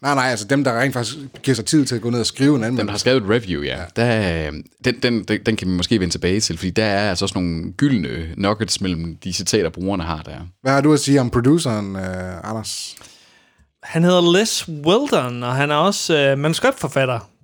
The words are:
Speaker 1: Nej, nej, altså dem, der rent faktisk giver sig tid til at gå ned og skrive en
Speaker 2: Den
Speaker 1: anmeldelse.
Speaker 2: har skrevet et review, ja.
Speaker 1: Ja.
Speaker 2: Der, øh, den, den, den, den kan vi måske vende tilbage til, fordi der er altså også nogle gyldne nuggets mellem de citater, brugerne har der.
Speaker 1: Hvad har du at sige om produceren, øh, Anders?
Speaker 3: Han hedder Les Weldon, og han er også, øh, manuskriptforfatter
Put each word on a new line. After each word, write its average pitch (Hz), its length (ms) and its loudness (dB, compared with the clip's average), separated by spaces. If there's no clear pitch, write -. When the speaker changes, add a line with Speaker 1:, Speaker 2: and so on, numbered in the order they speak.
Speaker 1:
Nej, 143 120 2
nej, 131 160 2
altså 107 160 -4
dem, 139 180 2
der 117 160 0
rent 135 140 2
faktisk 120 220 -4
giver 135 120 2
sig 113 120 -2
tid 151 200 4
til 127 80 -4
at 113 60 -2
gå 117 100 -2
ned 120 100 0
og 107 60 0
skrive 135 240 2
en 151 40 6
Speaker 2:
Den 117 100 2
Speaker 1:
anmeldelse. 113 260 -2
Speaker 2:
har 104 80 -4
skrevet 127 240 2
et 95 80 -4
review, 92 320 0
ja. 65 180 -4
Speaker 1:
Ja. - 40 -8
Speaker 2:
Der, 104 520 2
øh, 73 40 -6
den, 123 180 2
den, 117 220 0
den, 107 220 0
den 110 100 2
kan 92 120 -4
vi 92 40 0
måske 92 280 2
vende 87 140 0
tilbage 90 260 0
til, 85 180 -4
fordi 92 120 -2
der 107 140 2
er 104 260 2
altså 98 140 -2
også 98 140 -4
nogle 87 340 -4
gyldne 82 640 -2
nuggets 98 440 0
mellem 82 360 -4
de 92 160 -10
citater, 92 380 0
brugerne 92 320 -4
har 80 200 -6
der. - 140 -14
Speaker 1:
Hvad 131 100 0
har 139 80 4
du 147 120 4
at 143 80 4
sige 139 200 4
om 120 100 0
produceren, 120 680 0
øh, 92 540 -8
Anders? - 460 -10
Speaker 3:
Han 165 220 0
hedder 175 280 6
Les 208 360 0
Weldon, 156 760 0
og 120 120 -2
han 143 160 0
er 151 60 2
også, 175 400 2
øh, 139 220 4
manuskriptforfatter 143 920 0